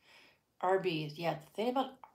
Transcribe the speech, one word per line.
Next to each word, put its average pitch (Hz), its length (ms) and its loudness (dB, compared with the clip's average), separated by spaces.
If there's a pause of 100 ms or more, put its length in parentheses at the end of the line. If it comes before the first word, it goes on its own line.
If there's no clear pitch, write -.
(600)
Arby's, 175 580 0
yeah, 165 160 0
the - 200 -14
thing 220 140 0
about 262 240 0 (220)